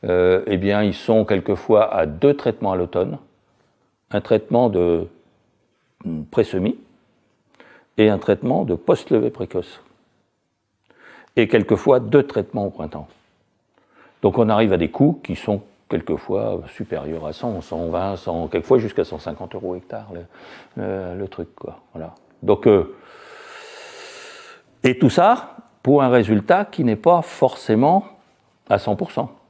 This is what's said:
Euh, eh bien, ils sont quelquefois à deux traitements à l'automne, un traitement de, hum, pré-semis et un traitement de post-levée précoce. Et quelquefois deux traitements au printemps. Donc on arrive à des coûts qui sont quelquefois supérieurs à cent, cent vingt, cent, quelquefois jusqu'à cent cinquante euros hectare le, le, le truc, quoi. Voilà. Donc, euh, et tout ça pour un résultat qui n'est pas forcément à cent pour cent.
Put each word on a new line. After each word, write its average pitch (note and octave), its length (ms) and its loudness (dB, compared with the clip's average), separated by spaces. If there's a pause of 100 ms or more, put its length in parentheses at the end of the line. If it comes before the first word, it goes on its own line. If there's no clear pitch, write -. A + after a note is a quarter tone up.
Euh, F2+ 420 4
eh G2+ 120 0
bien, G2+ 240 2
ils G2+ 120 2
sont A2 300 2
quelquefois G#2 680 2
à E2 140 0
deux F2+ 280 2
traitements A2 380 -4
à F#2 40 -2
l'automne, F2+ 420 -2 (920)
un - 100 -2
traitement A#2 480 0
de, F2 400 0 (960)
hum, A2+ 240 -8
pré-semis F#2+ 480 -2 (1200)
et G#2+ 100 6
un G#2+ 100 0
traitement A#2 460 -2
de A2 100 -2
post-levée - 560 0
précoce. - 500 -10 (1600)
Et A2+ 120 4
quelquefois A2+ 500 2
deux B2 260 2
traitements G#2 420 -4
au F#2+ 40 -4
printemps. D2+ 360 -12 (1120)
Donc G2+ 180 0
on A2+ 100 4
arrive G#2+ 240 2
à F#2 40 2
des E2+ 140 0
coûts C#3+ 320 2
qui C3 120 -8
sont G#2 280 -4 (260)
quelquefois G2 720 -4 (140)
supérieurs D#2 520 -10
à D#2 60 -10
cent, G#2 300 -8
cent E2+ 240 -8
vingt, F2+ 300 -4
cent, E2+ 320 -8
quelquefois A2 300 2
jusqu'à G#2+ 260 -2
cent D#2+ 140 -12
cinquante F2 360 -12
euros F2+ 200 -8
hectare G#2+ 380 -14
le, - 680 -18
le, F#2+ 340 -8
le G2 120 -10
truc, - 260 -14
quoi. - 240 -18 (160)
Voilà. D#2+ 200 -14 (280)
Donc, - 240 2
euh, G#2 280 4 (1900)
et B2+ 140 4
tout B2+ 120 4
ça G3+ 460 2 (260)
pour C#3 200 4
un C3 60 4
résultat A#2+ 560 4
qui E3+ 200 -6
n'est A2+ 120 0
pas E3 260 4
forcément C#3 800 0 (640)
à G2+ 100 2
cent G#2 180 -4
pour F3 160 -8
cent. A#2+ 180 -6 (200)